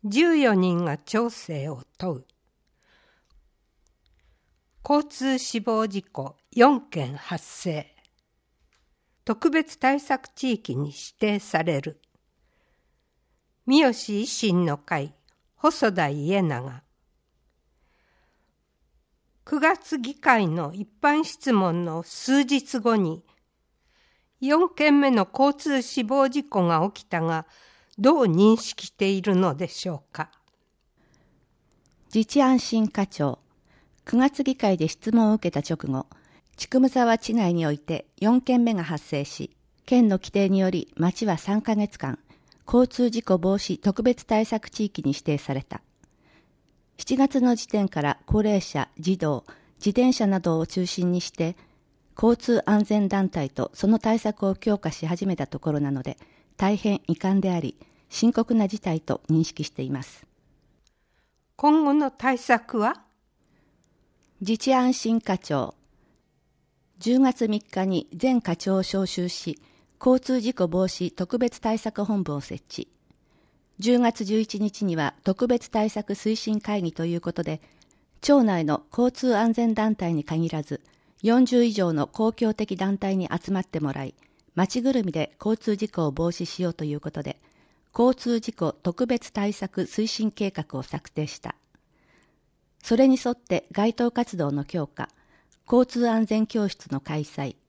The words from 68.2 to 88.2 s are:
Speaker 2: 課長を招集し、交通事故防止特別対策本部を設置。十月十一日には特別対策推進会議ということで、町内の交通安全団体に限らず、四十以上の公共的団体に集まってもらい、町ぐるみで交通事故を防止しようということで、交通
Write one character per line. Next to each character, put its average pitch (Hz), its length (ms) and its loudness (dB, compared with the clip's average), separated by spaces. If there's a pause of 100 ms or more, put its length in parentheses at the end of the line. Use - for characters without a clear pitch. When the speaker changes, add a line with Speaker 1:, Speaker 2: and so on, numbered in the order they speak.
Speaker 2:
課 175 160 -4
長 190 180 -2
を 190 40 2
招 190 280 -2
集 180 220 -4
し、 - 320 -10 (440)
交 254 140 6
通 254 220 -2
事 233 120 -2
故 180 140 0
防 185 200 0
止 180 260 -6
特 202 260 -4
別 240 220 -2
対 226 160 -2
策 214 260 -6
本 202 200 -2
部 156 100 -6
を 143 80 -6
設 - 280 -14
置。 - 200 -12 (880)
十 233 200 2
月 233 280 2
十 214 160 0
一 214 180 -6
日 208 240 -4
に 175 140 -2
は 147 260 -4
特 196 240 0
別 240 240 0
対 214 180 0
策 208 260 -8
推 214 200 -2
進 214 240 -4
会 208 240 -4
議 165 80 -4
と 165 140 -6
い 170 100 -2
う 170 60 -4
こ 170 100 -6
と 170 120 -6
で、 156 180 -6 (580)
町 285 240 6
内 180 220 2
の 147 260 0
交 247 180 2
通 247 280 0
安 226 160 2
全 233 200 2
団 214 220 0
体 170 180 -2
に 151 120 -2
限 165 240 -2
ら 156 140 -6
ず、 - 180 -8 (400)
四 233 220 4
十 240 220 4
以 226 80 0
上 185 180 0
の 147 160 0
公 220 240 0
共 220 220 -2
的 208 240 -6
団 190 200 -2
体 190 200 -2
に 180 100 -4
集 - 240 -6
ま 196 80 -2
っ 185 60 -4
て 160 160 -6
も 143 100 -2
ら 135 140 -8
い、 - 100 -14 (400)
町 190 240 -2
ぐ 262 140 0
る 233 120 0
み 175 60 -4
で 156 260 -6
交 220 200 -2
通 214 180 -2
事 208 140 -6
故 165 180 -2
を 143 40 -2
防 165 200 -2
止 170 140 -8
し - 180 -8
よ 175 60 -2
う 160 40 -8
と 156 120 -8
い 147 80 -6
う 147 80 -8
こ 151 100 -10
と 147 120 -10
で、 - 180 -10 (520)
交 254 220 4
通 240 240 -2